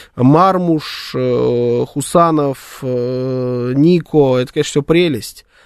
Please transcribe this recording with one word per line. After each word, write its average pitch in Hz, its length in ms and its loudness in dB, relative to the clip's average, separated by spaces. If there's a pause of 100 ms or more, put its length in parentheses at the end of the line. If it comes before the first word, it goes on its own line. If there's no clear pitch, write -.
(160)
Мармуш, 170 1000 0
э, 123 720 0
Хусанов, 151 960 -2
э, 127 920 -4
Нико — 147 600 4
это, 123 160 -4
конечно, 147 160 -2
всё 147 140 0
прелесть. 165 600 -2 (200)